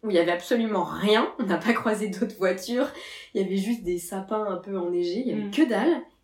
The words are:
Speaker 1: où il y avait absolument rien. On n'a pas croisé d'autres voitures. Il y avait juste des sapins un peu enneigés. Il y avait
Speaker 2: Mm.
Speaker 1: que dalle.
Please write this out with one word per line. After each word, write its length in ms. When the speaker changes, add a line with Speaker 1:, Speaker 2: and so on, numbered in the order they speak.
Speaker 1:
où 60
il 60
y 40
avait 120
absolument 520
rien. 560
On 40
n'a 140
pas 160
croisé 340
d'autres 300
voitures. 500
Il 80
y 40
avait 120
juste 260
des 160
sapins 460
un 120
peu 200
enneigés. 480
Il 20
y 60
avait 100
Speaker 2:
Mm. 80
Speaker 1:
que 180
dalle. 240